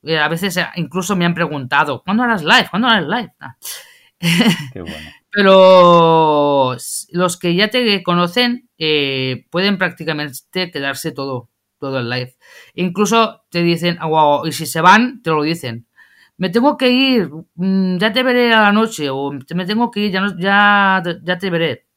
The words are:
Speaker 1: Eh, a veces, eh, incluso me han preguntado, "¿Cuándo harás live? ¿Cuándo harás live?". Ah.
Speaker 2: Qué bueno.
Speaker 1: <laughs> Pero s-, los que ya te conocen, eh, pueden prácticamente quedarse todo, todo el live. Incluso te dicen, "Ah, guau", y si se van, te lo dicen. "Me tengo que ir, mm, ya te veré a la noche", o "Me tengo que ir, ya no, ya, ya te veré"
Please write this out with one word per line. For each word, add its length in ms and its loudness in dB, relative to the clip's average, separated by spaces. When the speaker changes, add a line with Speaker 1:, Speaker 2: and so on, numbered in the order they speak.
Speaker 1:
Eh, 140 -2
a 120 0
veces, 280 -4
eh, 80 -2
incluso 400 -4
me 100 0
han 100 0
preguntado, 680 -2
"¿Cuándo 200 -2
harás 200 -2
live? 280 2
¿Cuándo 160 -2
harás 200 0
live?". 320 -6
Ah. 160 -20
Speaker 2:
Qué 80 -12
bueno. 140 -14
Speaker 1:
<laughs> 160 -20
Pero 1400 6
s-, 380 -12
los 260 -2
que 180 -2
ya 140 0
te 340 0
conocen, 760 -2
eh, 720 -2
pueden 260 -2
prácticamente 920 -8
quedarse 400 -6
todo, 380 -10
todo 200 -6
el 100 -6
live. 260 -8
Incluso 760 -2
te 140 -4
dicen, 360 0
"Ah, 80 -6
guau", 400 2
y 40 -4
si 140 -8
se 160 -4
van, 400 4
te 100 -4
lo 120 0
dicen. 440 -6
"Me 120 -4
tengo 280 0
que 120 0
ir, 400 2
mm, 420 0
ya 160 0
te 100 0
veré 300 2
a 80 4
la 100 4
noche", 380 0
o 220 -4
"Me 100 -4
tengo 260 -2
que 100 -6
ir, 100 -2
ya 100 -2
no, 160 -4
ya, 640 2
ya 140 -2
te 120 -6
veré" 360 -2